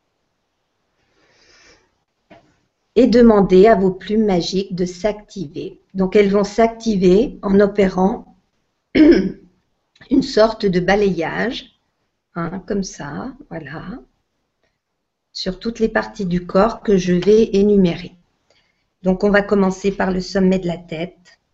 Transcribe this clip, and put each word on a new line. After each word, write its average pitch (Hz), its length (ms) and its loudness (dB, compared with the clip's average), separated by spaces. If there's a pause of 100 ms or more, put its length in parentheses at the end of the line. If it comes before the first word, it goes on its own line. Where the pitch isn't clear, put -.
(3000)
Et 247 120 4
demandez 208 600 6
à 226 80 6
vos 190 160 0
plumes 214 340 -2
magiques 190 500 -4
de 175 100 -4
s'activer. 180 960 -10 (120)
Donc 185 220 -2
elles 202 160 4
vont 202 120 0
s'activer 214 1000 0
en 196 160 2
opérant 202 760 0 (300)
<clears throat> - 300 -14
une - 1300 0
sorte 220 420 0
de 185 140 0
balayage, 185 1000 -4 (560)
hein, 170 320 -10
comme 202 160 -4
ça, 180 500 -12 (160)
voilà, 156 340 -14 (1500)
sur - 280 -10
toutes 226 200 -10
les 220 100 -2
parties 214 360 -6
du 175 220 -4
corps 208 340 0
que 202 160 0
je 180 160 0
vais 208 400 2
énumérer. 196 640 0 (880)
Donc 185 200 -2
on 208 60 2
va 202 140 0
commencer 196 480 -2
par 190 200 -4
le 185 100 -4
sommet 185 380 0
de 180 80 -8
la 165 100 -6
tête. - 600 -14 (140)